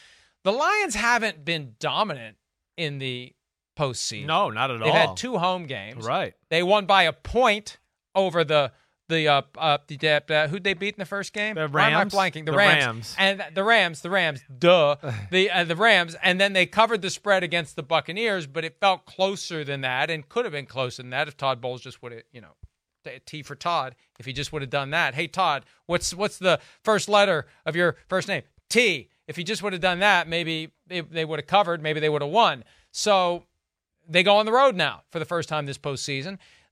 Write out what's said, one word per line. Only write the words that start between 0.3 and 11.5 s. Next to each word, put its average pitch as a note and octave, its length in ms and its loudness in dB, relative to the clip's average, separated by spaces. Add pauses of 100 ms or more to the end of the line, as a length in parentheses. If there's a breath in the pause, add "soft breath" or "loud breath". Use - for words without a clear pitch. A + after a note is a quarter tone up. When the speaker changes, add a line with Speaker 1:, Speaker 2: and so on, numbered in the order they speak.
Speaker 1:
The G3 80 2
Lions E4+ 420 0
haven't G#3+ 480 0
been D3 360 -6
dominant C#3+ 580 -4 (400)
in D3 220 -6
the B2+ 340 -8 (440)
postseason. A#2 480 -6
Speaker 2:
No, E3 240 0
not B2 220 -2
at A#2 80 -6
Speaker 1:
They've A2 80 0
Speaker 2:
all. E3 220 4
Speaker 1:
had F#2 80 -10
two A#3+ 200 -6
home F3+ 280 -2
games. A2+ 400 -12
Speaker 2:
Right. C#3 280 -4 (160)
Speaker 1:
They E3+ 140 0
won G3 220 2
by G3 180 6
a D#3+ 100 2
point G#3+ 640 0 (380)
over F3 300 2
the, C#3+ 260 2 (380)
the, D#3+ 180 0
uh, C#3 140 4 (160)
uh, D3 280 0
the, D3 440 0
uh, D#3 180 2
who'd F3+ 160 -6
they G3 100 0
beat G3 220 -6
in - 40 -14
the F#3+ 60 -8
first G3+ 280 -8
game? G#3+ 220 -6